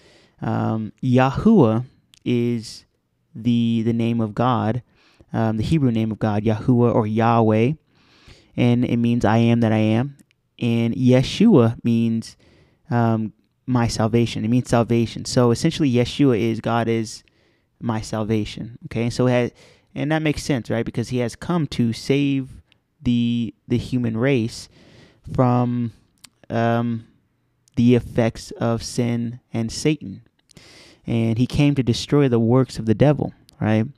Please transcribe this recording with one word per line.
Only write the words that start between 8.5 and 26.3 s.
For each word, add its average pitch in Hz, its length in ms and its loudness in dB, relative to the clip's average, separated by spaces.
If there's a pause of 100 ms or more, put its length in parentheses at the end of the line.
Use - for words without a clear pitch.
and 123 280 2
it 117 100 0
means 117 300 0
"I 110 100 2
am 117 240 4
that 113 100 2
I 110 60 2
am." 113 400 0 (420)
And 117 360 -2
Yeshua 127 920 4
means, 117 540 -2 (500)
um, 113 460 0 (320)
my 123 200 2
salvation. 110 600 0
It - 20 -2
means 120 220 0
salvation. 117 560 0
So 123 240 2
essentially, 147 420 0
Yeshua 120 480 2
is, 110 220 -2
"God 117 260 -2
is 113 340 -4 (600)
my 113 180 -4
salvation." 110 880 -6
Okay, 117 240 -6
so 127 160 0
it 123 60 2
has, 123 180 0 (440)
and 139 160 -4
that 156 120 0
makes 151 200 -2
sense, 127 280 -4
right? 113 160 -2
Because 110 240 -6
he 127 80 -4
has 117 180 -4
come 170 300 -4
to 117 260 -2
save 139 680 -2 (400)
the, 120 520 0 (140)
the 123 80 0
human 117 400 -4
race 120 540 -2 (640)
from, 123 580 0 (560)